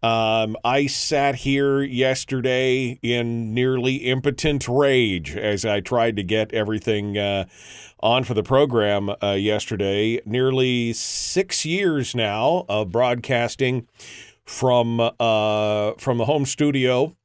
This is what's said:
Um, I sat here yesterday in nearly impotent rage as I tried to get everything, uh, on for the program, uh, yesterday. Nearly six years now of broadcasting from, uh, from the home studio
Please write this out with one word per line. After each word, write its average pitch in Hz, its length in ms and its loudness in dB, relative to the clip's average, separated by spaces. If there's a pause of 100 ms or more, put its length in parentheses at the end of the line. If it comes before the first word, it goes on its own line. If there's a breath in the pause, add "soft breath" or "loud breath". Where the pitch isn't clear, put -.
Um, 113 600 0
I 139 220 2
sat 139 480 0
here 139 480 0
yesterday 131 1200 0
in 117 500 -2
nearly 127 440 2
impotent 131 680 -2
rage 120 720 2
as 104 300 -2
I 104 140 0
tried 113 360 0
to 101 60 -4
get 107 320 -2
everything, 104 640 -2
uh, 101 260 0 (580 loud breath)
on 120 220 4
for 98 80 -6
the 107 100 0
program, 107 680 2 (120)
uh, 101 100 2
yesterday. 104 920 0
Nearly 127 680 0
six - 720 -4
years 165 480 0
now 120 520 0
of 104 240 -2
broadcasting 123 1000 0 (580 loud breath)
from, 120 540 2
uh, 107 1000 0
from 127 180 -2
the 117 80 0
home 143 220 0
studio 135 680 0 (100)